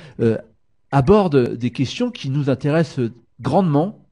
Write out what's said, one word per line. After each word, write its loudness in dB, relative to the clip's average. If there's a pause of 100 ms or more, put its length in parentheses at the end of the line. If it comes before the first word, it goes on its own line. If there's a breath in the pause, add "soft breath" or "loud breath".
(200 loud breath)
euh, 2 (540)
aborde 4
des -4
questions -4
qui -8
nous -2
intéressent -2 (300)
grandement -2